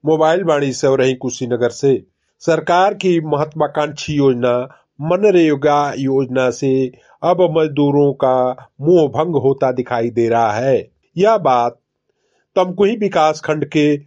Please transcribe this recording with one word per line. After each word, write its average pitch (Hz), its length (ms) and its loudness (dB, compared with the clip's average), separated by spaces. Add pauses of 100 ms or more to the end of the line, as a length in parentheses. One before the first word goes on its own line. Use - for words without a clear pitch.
मोबाइल 160 400 2
वाणी 143 280 0
से 117 140 -4
हो 135 100 4
रही 131 180 2
कुशीनगर 123 540 -4
से। 139 240 0 (500)
सरकार 175 520 0
की 185 260 0
महत्वाकांक्षी 151 920 -4
योजना 127 380 2 (480)
मनरेगा 151 960 2
योजना 131 520 0
से 135 200 -4 (520)
अब 175 280 0
मजदूरों 143 640 0
का 127 360 0 (300)
मोह 160 280 4
भंग 151 280 -2
होता 131 360 0
दिखाई 123 380 -4
दे 113 180 0
रहा 113 240 0
है। 117 380 -2 (260)
यह 214 200 2
बात 123 440 0 (760)
तमकुही 190 400 0
विकास 160 440 0
खंड 156 260 -4
के 147 400 0